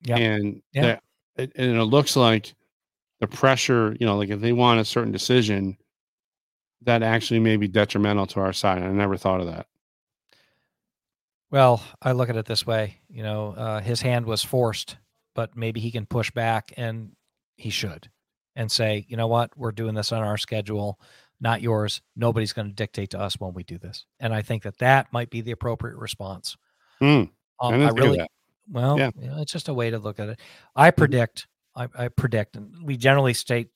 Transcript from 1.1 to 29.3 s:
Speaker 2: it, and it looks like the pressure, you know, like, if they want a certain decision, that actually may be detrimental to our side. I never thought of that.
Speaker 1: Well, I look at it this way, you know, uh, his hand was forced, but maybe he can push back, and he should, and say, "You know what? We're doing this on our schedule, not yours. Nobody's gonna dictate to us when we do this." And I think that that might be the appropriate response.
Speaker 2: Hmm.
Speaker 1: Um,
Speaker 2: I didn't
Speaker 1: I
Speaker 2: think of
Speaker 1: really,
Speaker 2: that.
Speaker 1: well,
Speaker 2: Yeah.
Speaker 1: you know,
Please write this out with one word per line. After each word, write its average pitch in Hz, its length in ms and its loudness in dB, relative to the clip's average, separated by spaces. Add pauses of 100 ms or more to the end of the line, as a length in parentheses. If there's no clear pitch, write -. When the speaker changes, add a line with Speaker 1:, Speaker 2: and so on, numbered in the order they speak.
Speaker 2:
it, 131 200 -6
and 127 220 0
it 113 80 2
looks 139 300 2
like 113 380 4 (640)
the 110 80 -2
pressure, 120 720 2
you 120 60 0
know, 101 120 2
like, 101 120 -2
if 104 100 -4
they 117 140 0
want 120 260 6
a 107 60 0
certain 113 260 -2
decision, 101 640 0 (1080)
that 120 200 2
actually 113 360 2
may 110 180 4
be 104 100 0
detrimental 104 600 2
to - 120 -8
our 95 140 -2
side. 92 300 0
I 90 60 -4
never 98 280 0
thought 92 240 0
of 87 60 -6
that. 82 200 -12 (1800)
Speaker 1:
Well, 127 320 6 (180)
I 131 100 0
look 123 180 0
at 117 80 -4
it 110 80 -4
this - 200 -4
way, 110 340 -2 (100)
you 113 140 -14
know, 107 340 -6
uh, 110 240 -4
his 113 200 -4
hand 123 240 0
was 110 180 -2
forced, 117 540 -2 (360)
but 113 240 -6
maybe 113 220 -6
he 113 120 -6
can 113 140 -8
push 117 260 -4
back, 113 460 -2
and 113 340 -10 (440)
he - 140 -12
should, - 400 -8 (460)
and 110 160 -6
say, 107 360 -2
"You 117 100 -12
know 113 100 0
what? 117 300 0
We're 120 140 -6
doing 110 240 -6
this 107 160 -4
on 113 120 -2
our 107 140 -2
schedule, 104 600 -6 (400)
not 113 220 -2
yours. 107 400 -2 (140)
Nobody's 113 360 0
gonna 104 220 -8
dictate 101 380 -8
to 95 80 -10
us 98 200 -6
when 92 140 -10
we 87 100 -12
do 85 140 -14
this." - 280 -18 (140)
And 113 140 -4
I 107 80 -2
think 110 220 -6
that 101 160 -12
that 131 340 2
might 120 160 -4
be 113 120 -8
the 113 100 -10
appropriate 117 460 -8
response. 98 600 -12 (420)
Speaker 2:
Hmm. 135 60 2
Speaker 1:
Um, 139 240 6 (320)
Speaker 2:
I 123 100 0
didn't 127 120 4
Speaker 1:
I 143 40 6
Speaker 2:
think 113 120 0
of 127 60 4
Speaker 1:
really, - 120 4
Speaker 2:
that. 82 140 -6 (380)
Speaker 1:
well, 135 300 0
Speaker 2:
Yeah. 131 180 0
Speaker 1:
you 127 100 -12
know, 147 140 -8